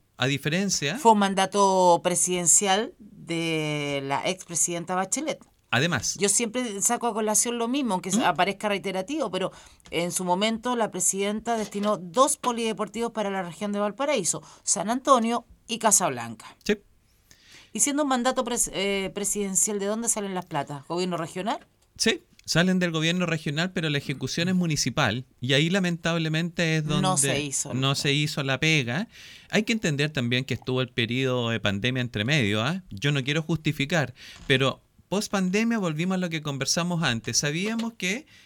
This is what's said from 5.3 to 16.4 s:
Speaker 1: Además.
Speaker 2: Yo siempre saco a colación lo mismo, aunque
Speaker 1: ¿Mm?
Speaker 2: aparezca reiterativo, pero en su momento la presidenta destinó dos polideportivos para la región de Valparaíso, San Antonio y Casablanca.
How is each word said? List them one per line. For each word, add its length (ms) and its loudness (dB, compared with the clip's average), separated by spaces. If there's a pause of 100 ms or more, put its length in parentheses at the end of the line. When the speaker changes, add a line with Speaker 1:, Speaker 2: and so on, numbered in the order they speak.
Speaker 1:
Además. 500 0
Speaker 2:
Yo 100 2
siempre 520 -2
saco 280 0
a 40 -2
colación 460 0
lo 80 -2
mismo, 280 -2
aunque 180 -4
Speaker 1:
¿Mm? 100 2
Speaker 2:
aparezca 460 0
reiterativo, 640 -4
pero 180 -2 (400)
en 220 -2
su 120 -2
momento 520 0
la 160 -2
presidenta 680 -2
destinó 400 -2
dos 380 2
polideportivos 720 -2
para 200 -4
la 120 -2
región 300 -6
de 80 -2
Valparaíso, 600 -2 (200)
San 260 -2
Antonio 560 2 (220)
y 120 -6
Casablanca. 840 0